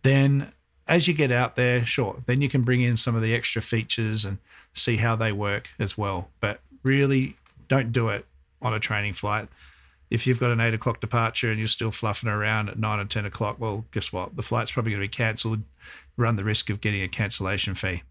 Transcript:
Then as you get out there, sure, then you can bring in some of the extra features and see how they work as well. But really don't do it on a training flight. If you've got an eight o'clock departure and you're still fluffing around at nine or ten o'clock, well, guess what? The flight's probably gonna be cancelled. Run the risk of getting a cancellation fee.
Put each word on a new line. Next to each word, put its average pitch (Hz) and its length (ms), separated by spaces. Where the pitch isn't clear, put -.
Then 139 500
as 165 220
you 180 60
get 147 180
out 123 240
there, 123 300
sure, 113 400
then 127 160
you 139 80
can 131 140
bring 123 180
in 123 160
some 117 180
of 113 60
the 113 120
extra 117 280
features 110 640
and 98 120
see 117 240
how 117 180
they 110 160
work 101 380
as 104 180
well. 98 300
But 104 180
really 135 540
don't 127 240
do 117 160
it 104 160
on 120 120
a 107 80
training 104 320
flight. 104 340
If 113 180
you've 123 140
got 123 100
an 117 80
eight 113 140
o'clock 113 260
departure 113 520
and 110 60
you're 110 120
still 110 220
fluffing 107 360
around 104 400
at - 100
nine 107 220
or 101 60
ten 101 200
o'clock, 104 320
well, 110 340
guess - 200
what? 92 240
The 127 80
flight's 113 300
probably 110 180
gonna 101 140
be - 20
cancelled. 110 560
Run 117 180
the 98 80
risk 104 260
of 104 120
getting 101 200
a 95 60
cancellation 98 680
fee. 90 360